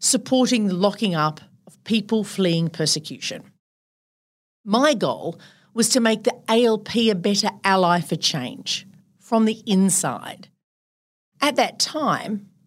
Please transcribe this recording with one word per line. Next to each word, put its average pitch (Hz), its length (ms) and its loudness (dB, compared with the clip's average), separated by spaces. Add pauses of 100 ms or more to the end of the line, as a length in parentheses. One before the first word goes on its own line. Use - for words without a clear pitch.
supporting 247 680 2
the 180 80 0
locking 196 400 0
up 156 260 0 (280)
of - 160 -20
people 214 400 -2
fleeing 165 460 0
persecution. - 720 -6 (1200)
My 254 300 4
goal 147 440 -4 (360)
was 233 160 0
to 254 100 4
make 220 240 2
the - 100 0 (160)
A 233 140 4
L 220 140 2
P 226 300 0
a 208 60 2
better 202 360 0 (120)
ally 180 380 4
for 165 160 -4
change, - 680 -6 (360)
from 226 240 0
the 220 220 -2
inside. 185 840 0 (920)
At 285 140 0
that 233 240 0
time, 208 680 -2 (180)